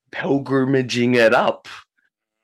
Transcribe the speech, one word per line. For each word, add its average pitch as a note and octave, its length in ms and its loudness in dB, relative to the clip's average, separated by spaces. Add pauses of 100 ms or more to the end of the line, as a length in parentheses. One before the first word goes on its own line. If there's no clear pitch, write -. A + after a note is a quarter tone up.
(120)
pilgrimaging C3 1040 -2
it A2+ 180 4
up. - 320 -2 (760)